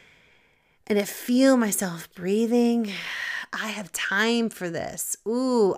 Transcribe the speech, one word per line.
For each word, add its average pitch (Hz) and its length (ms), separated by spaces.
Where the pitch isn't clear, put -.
and 208 100
to 202 80
feel 262 520
myself 190 580
breathing. 226 760
I 208 160
have 208 240
time 226 580
for 180 200
this. - 480
Ooh, 240 500